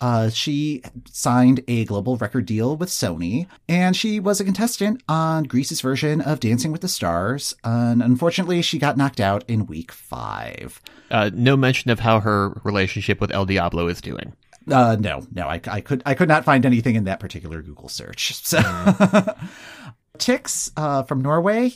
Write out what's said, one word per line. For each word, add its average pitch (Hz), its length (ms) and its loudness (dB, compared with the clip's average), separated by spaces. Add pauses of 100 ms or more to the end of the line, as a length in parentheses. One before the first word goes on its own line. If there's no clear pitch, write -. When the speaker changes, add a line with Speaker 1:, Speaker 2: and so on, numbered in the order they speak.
Speaker 1:
uh, 117 300 2
she 147 520 -4 (280)
signed 127 560 4
a 117 200 0
global 107 320 -2
record 117 280 -4
deal 113 300 -2
with 175 140 -6
Sony, 92 560 -4 (220)
and 180 280 2
she 214 240 -2
was 202 200 0
a 202 40 -2
contestant 202 640 -2
on 160 360 0
Greece's 143 360 -2
version 151 400 0
of 147 200 -2
Dancing 123 320 0
with - 100 -6
the 185 60 -4
Stars, 98 640 -2 (100)
and 120 380 2
unfortunately, 170 580 2
she 165 180 -2
got 143 200 0
knocked 135 220 0
out 101 280 0
in 110 180 0
week 80 260 -12
five. 57 880 -12 (320)
Speaker 2:
Uh, 107 220 2
no 123 240 4
mention 127 340 2
of 110 100 2
how 113 200 4
her 104 440 0
relationship 101 560 0
with 101 120 -2
El 98 140 -2
Diablo 87 420 0
is 87 140 -4
doing. - 320 -12 (360)
Speaker 1:
Uh, 120 280 6
no, 82 340 -4
no, 85 140 -6
I, 82 220 -4
I 101 120 -6
could, 131 240 -4
I 143 100 0
could 180 140 2
not 156 160 4
find 135 220 4
anything 120 300 2
in 107 80 0
that 95 160 -4
particular 80 420 -12
Google 73 260 -18
search. - 460 -8
So, - 240 -2
<laughs> 190 800 2 (800)
Tix, - 600 -2
uh, 147 240 -2
from 131 180 -4
Norway, 190 560 0